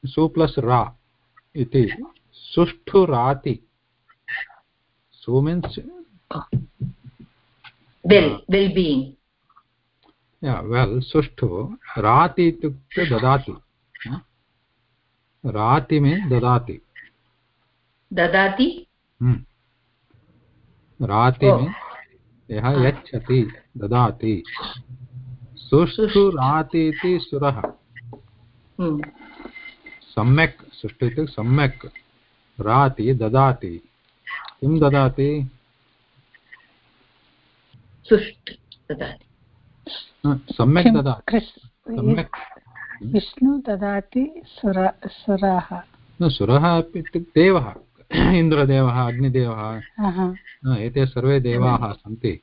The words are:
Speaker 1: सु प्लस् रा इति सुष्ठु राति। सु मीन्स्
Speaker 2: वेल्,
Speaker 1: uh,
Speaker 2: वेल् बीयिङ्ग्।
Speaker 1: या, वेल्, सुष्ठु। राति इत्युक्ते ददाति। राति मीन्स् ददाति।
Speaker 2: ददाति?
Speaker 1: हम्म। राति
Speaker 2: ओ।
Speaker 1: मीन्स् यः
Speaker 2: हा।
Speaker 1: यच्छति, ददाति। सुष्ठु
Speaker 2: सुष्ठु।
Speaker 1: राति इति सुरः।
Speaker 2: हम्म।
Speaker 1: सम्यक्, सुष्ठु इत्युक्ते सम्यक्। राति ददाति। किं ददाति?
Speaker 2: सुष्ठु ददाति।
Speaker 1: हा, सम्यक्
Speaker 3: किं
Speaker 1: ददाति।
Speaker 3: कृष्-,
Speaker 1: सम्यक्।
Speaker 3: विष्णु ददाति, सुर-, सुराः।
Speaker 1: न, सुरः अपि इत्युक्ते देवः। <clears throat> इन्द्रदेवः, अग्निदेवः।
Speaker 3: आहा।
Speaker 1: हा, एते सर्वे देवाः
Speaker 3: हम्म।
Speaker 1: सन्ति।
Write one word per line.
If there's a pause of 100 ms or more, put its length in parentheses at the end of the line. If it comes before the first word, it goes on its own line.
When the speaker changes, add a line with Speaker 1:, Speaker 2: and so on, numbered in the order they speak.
Speaker 1:
सु
प्लस्
रा (600)
इति (220)
सुष्ठु
राति। (1400)
सु
मीन्स् (2250)
Speaker 2:
वेल्,
Speaker 1:
uh,
Speaker 2:
वेल्
बीयिङ्ग्। (1300)
Speaker 1:
या,
वेल्,
सुष्ठु। (200)
राति
इत्युक्ते
ददाति। (1900)
राति
मीन्स्
ददाति। (1300)
Speaker 2:
ददाति? (360)
Speaker 1:
हम्म। (1600)
राति
Speaker 2:
ओ।
Speaker 1:
मीन्स् (720)
यः
Speaker 2:
हा।
Speaker 1:
यच्छति, (240)
ददाति। (1120)
सुष्ठु
Speaker 2:
सुष्ठु।
Speaker 1:
राति
इति
सुरः। (1160)
Speaker 2:
हम्म। (1000)
Speaker 1:
सम्यक्,
सुष्ठु
इत्युक्ते
सम्यक्। (720)
राति
ददाति। (840)
किं
ददाति? (2500)
Speaker 2:
सुष्ठु
ददाति। (1040)
Speaker 1:
हा,
सम्यक्
Speaker 3:
किं
Speaker 1:
ददाति।
Speaker 3:
कृष्-,
Speaker 1:
सम्यक्। (640)
Speaker 3:
विष्णु
ददाति,
सुर-,
सुराः। (420)
Speaker 1:
न,
सुरः
अपि
इत्युक्ते
देवः। (380)
<clears throat>
इन्द्रदेवः,
अग्निदेवः। (180)
Speaker 3:
आहा। (320)
Speaker 1:
हा,
एते
सर्वे
देवाः
Speaker 3:
हम्म।
Speaker 1:
सन्ति।